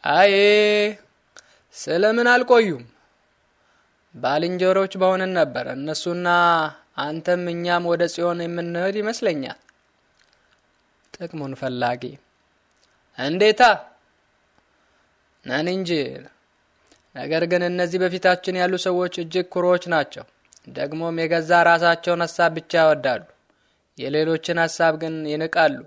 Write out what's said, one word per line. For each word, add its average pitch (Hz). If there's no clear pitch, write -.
«አይ፣ 180
ስለምን 214
አልቆዩም? 240
ባልንጀሮች 180
በሆንን 185
ነበር። 135
እነሱና 156
አንተም 160
እኛም 175
ወደ 170
ጽዮን 170
የምንሄድ 170
ይመስለኛል።» 208
ጥቅሙን 151
ፈላጊ፣ 127
«እንዴታ 190
ነን 139
እንጂ። 185
ነገር 147
ግን 175
እነዚህ 180
በፊታችን 180
ያሉ 180
ሰዎች 180
እጅግ 175
ኩሮዎች 180
ናቸው። 160
ደግሞም 156
የገዛ 165
ራሳቸውን 170
ሐሳብ 170
ብቻ 160
ያወዳሉ፣ 147
የሌሎችን 156
ሐሳብ 165
ግን 160
ይንቃሉ። 156